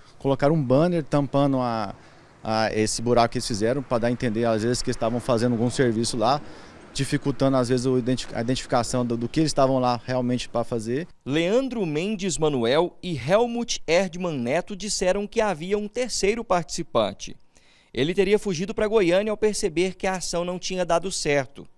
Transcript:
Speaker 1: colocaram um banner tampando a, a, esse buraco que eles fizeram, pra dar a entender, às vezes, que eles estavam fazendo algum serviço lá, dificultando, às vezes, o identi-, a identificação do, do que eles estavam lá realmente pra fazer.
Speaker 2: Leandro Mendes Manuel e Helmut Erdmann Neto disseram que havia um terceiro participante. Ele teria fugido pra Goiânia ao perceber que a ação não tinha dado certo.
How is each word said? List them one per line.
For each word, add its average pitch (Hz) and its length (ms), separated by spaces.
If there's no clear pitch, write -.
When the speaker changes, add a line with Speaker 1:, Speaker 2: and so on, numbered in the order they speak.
Speaker 1:
colocaram 143 380
um 151 80
banner 156 400
tampando 139 560
a, 113 340
a, 110 300
esse 110 280
buraco 117 320
que 127 40
eles 113 100
fizeram, 120 360
pra 123 160
dar 117 80
a 123 40
entender, 117 340
às 110 180
vezes, 120 180
que - 80
eles 117 60
estavam 117 240
fazendo 120 320
algum 117 180
serviço 117 480
lá, 127 240
dificultando, 135 640
às 123 120
vezes, 127 160
o 127 120
identi-, 123 360
a 113 80
identificação 123 640
do, 117 100
do 117 140
que - 100
eles 117 120
estavam 135 260
lá 123 260
realmente 127 460
pra 117 140
fazer. 120 440
Speaker 2:
Leandro 202 640
Mendes 170 520
Manuel 147 680
e 175 120
Helmut 233 680
Erdmann 175 540
Neto 151 360
disseram 196 520
que 226 120
havia 190 380
um 208 100
terceiro 226 560
participante. 117 960
Ele 147 200
teria 196 260
fugido 190 340
pra 214 140
Goiânia 202 440
ao 208 60
perceber 185 580
que - 120
a 190 60
ação 175 320
não 180 120
tinha 180 280
dado 170 260
certo. 143 560